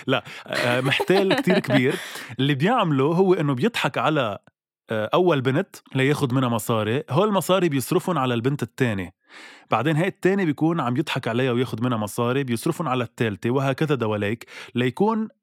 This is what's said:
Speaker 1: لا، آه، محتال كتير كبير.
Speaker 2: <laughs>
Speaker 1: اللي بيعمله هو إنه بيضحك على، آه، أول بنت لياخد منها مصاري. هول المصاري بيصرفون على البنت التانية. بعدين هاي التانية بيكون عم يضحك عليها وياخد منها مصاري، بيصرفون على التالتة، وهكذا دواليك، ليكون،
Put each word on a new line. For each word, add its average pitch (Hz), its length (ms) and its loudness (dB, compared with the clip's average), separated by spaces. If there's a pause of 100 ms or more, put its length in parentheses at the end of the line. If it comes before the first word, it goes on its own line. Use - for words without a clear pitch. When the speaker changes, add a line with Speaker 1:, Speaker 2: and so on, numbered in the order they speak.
Speaker 1:
لا، 127 180 0 (220)
آه، 127 340 -2
محتال 190 540 2
كتير - 240 2
كبير. 135 360 2 (220)
Speaker 2:
<laughs> - 220 -14
Speaker 1:
اللي 139 160 2
بيعمله 160 500 2
هو 180 300 4
إنه 147 200 0
بيضحك 143 440 -2
على، 123 400 0 (520)
آه، 110 240 -2
أول 170 260 4
بنت 135 360 0 (180)
لياخد 135 380 2
منها 131 160 2
مصاري. 113 640 0
هول 180 180 2
المصاري 185 400 2
بيصرفون 160 500 -2
على 127 160 0
البنت 127 280 -2
التانية. 107 520 -4 (560)
بعدين 131 260 2
هاي 175 120 0
التانية 190 360 0
بيكون 160 360 0
عم 123 160 -2
يضحك 135 320 -4
عليها 120 240 0
وياخد 120 300 -2
منها 123 160 0
مصاري، 123 460 -2
بيصرفون 131 440 -2
على 123 160 0
التالتة، 113 460 -4
وهكذا 139 440 0
دواليك، 107 520 -2 (280)
ليكون، 208 540 0 (140)